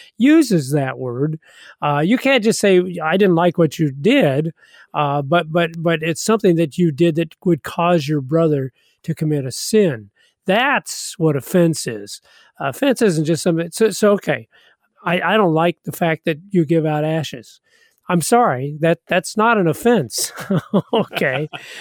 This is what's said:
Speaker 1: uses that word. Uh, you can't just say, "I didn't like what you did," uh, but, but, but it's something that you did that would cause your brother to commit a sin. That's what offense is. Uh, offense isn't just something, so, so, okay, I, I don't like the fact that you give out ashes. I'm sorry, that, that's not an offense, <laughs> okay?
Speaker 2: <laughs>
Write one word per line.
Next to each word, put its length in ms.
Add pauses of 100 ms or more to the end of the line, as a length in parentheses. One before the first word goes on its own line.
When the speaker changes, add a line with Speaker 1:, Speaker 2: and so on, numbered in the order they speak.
(180)
Speaker 1:
uses 540
that 260
word. 420 (400)
Uh, 240
you 140
can't 260
just 160
say, 220 (200)
"I 140
didn't 200
like 200
what 220
you 120
did," 640 (400)
uh, 300
but, 280
but, 200 (120)
but 200
it's 200
something 340
that 200
you 160
did 220
that 200 (120)
would 160
cause 440
your 140
brother 500 (340)
to 100
commit 320
a 60
sin. 580 (340)
That's 720
what 180
offense 500
is. 340 (400)
Uh, 80
offense 320
isn't 240
just 180
something, 280
so, 200
so, 240
okay, 320 (580)
I, 180
I 160
don't 160
like 300
the 80
fact 340
that 100 (140)
you 160
give 180
out 200
ashes. 560 (480)
I'm 140
sorry, 580
that, 260
that's 300
not 200
an 120
offense, 640 (320)
<laughs> 280
okay? 640
Speaker 2:
<laughs> 40 (220)